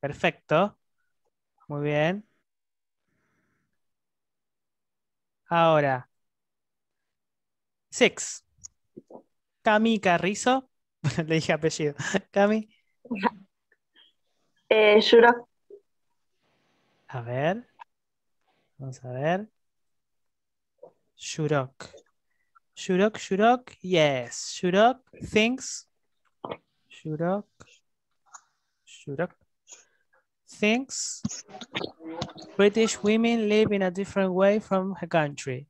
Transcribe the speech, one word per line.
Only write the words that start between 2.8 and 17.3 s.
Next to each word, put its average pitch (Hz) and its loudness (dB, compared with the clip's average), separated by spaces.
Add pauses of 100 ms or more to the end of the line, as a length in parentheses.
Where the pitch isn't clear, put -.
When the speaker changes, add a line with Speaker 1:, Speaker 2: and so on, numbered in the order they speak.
Speaker 1:
Ahora. 151 2 (1800)
Six. - -2 (1200)
Cami 220 2
Carrizo. 202 0 (340)
<laughs> 156 -4
Le 160 -2
dije 160 -2
apellido. 151 -2 (380)
Cami. 208 2 (2000)
Speaker 2:
Eh, 220 6
Shurok. 240 6 (1600)
Speaker 1:
A 127 -10
ver. 147 -4 (1120)